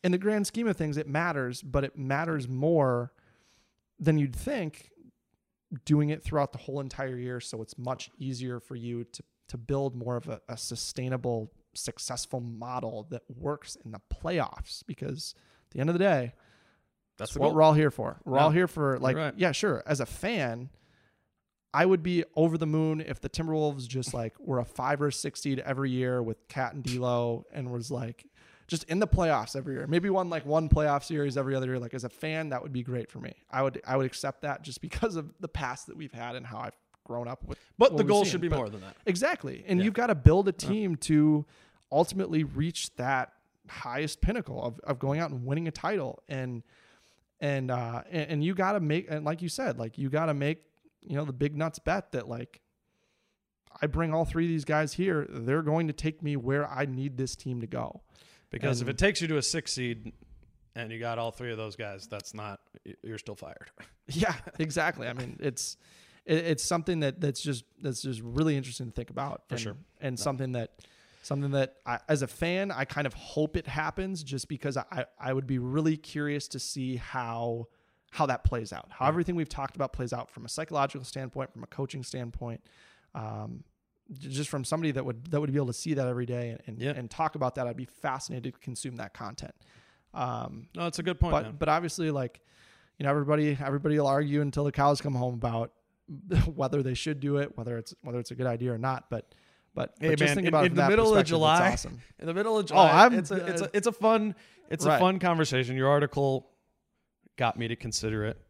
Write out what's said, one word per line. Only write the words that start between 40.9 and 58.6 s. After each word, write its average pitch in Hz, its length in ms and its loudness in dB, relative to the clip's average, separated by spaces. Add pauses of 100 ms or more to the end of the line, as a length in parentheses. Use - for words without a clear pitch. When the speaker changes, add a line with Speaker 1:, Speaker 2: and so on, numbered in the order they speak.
Speaker 1:
to 151 500 6 (460)
ultimately 165 500 2
reach 151 540 -4
that 127 380 -2 (340)
highest - 520 -6
pinnacle 156 400 0
of, 120 200 -4
of 135 180 -2
going 139 220 0
out 165 100 -2
and 127 140 -6
winning 151 240 -2
a - 20 -2
title. 160 580 -4
And, 127 360 -6 (760)
and, 135 320 -2
uh, 120 400 -4
and, 160 200 -4
and 147 140 2
you 185 100 2
gotta 196 260 2
make, 160 280 0
and 151 160 -4
like 160 180 -2
you 175 60 -4
said, 175 300 -4
like, 117 200 -6
you 135 120 -2
gotta 151 240 2
make, 143 300 -2 (380)
you 135 120 -8
know, 143 100 -2
the 143 80 -6
big 143 240 0
nuts 156 220 -4
bet 185 320 -2
that, 123 180 -4
like, - 320 -10 (1200)
I 156 60 0
bring 156 260 0
all 165 120 2
three 165 220 0
of - 20 0
these 160 160 0
guys 151 300 0
here, 175 360 0
they're 131 320 0
going 160 240 2
to 151 60 -2
take 156 280 -4
me 147 160 -2
where 139 320 -2
I 135 180 -2
need 131 300 -4
this 131 200 -4
team 123 240 -6
to 113 80 -8
go. 120 340 -8 (480)
Speaker 2:
Because 123 300 0